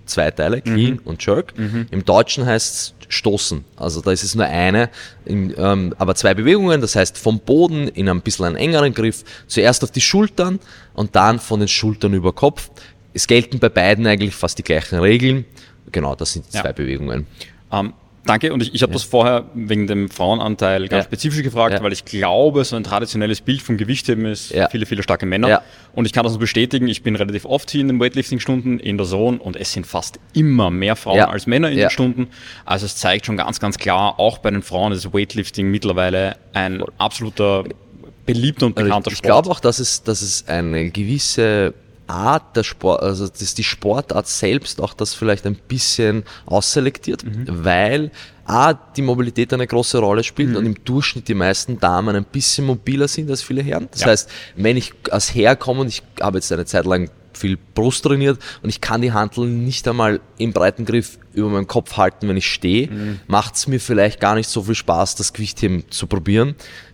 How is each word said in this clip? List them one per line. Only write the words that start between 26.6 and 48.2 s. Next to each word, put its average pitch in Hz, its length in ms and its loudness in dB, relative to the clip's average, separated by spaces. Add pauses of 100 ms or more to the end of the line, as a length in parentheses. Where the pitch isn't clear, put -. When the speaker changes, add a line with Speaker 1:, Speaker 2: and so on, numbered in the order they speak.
Speaker 2:
ich 113 160 -4
bin 107 140 -2
relativ 101 280 -2
oft 135 280 -2
hier 147 80 0
in 135 80 2
den 127 100 2
Weightlifting-Stunden 127 800 -2
in 101 180 -4
der 101 120 0
Zone 107 320 0
und 90 160 -8
es - 160 -6
sind - 160 -6
fast - 320 -8 (140)
immer 131 360 4
mehr 95 240 0
Frauen 104 240 -2
Speaker 1:
Ja. 104 120 6
Speaker 2:
als - 180 -4
Männer 143 220 2
in 139 80 0
Speaker 1:
Ja. 101 100 4
Speaker 2:
den - 20 2
Stunden. 127 380 0 (360)
Also 95 220 -2
es 98 100 -8
zeigt 98 300 0
schon 110 100 -4
ganz, - 220 -4
ganz 101 180 -2
klar, 98 440 0
auch 107 180 2
bei 104 140 -2
den 101 100 -2
Frauen 95 300 -2
ist 92 200 -6
Weightlifting 101 560 -2
mittlerweile 95 680 0 (160)
ein 95 260 -2
Speaker 1:
Voll. - 200 -8
Speaker 2:
absoluter 104 640 0 (600)
beliebter 127 420 0
und 113 100 0
Speaker 1:
Also 107 100 0
ich, 101 40 4
Speaker 2:
bekannter 104 200 0
Speaker 1:
ich 101 80 -8
Speaker 2:
Sport. - 80 -4 (180)
Speaker 1:
glaub 185 40 -6
auch, 175 120 -2
dass 120 200 2
es, - 240 -4
dass 104 180 -2
es - 240 -4
eine 82 440 -2
gewisse 104 840 0 (340)
Art 113 480 0
der 110 80 2
Sport, - 380 0
also 98 240 -2
dass - 280 -8
die 107 100 -4
Sportart 104 640 -2
selbst - 560 -2
auch 101 100 -4
das - 220 -6
vielleicht 107 320 -2
ein 104 80 -2
bisschen 110 680 -2 (220)
ausselektiert, - 800 0
Speaker 2:
Mhm. 117 220 -8 (180)
Speaker 1:
weil 107 460 2 (340)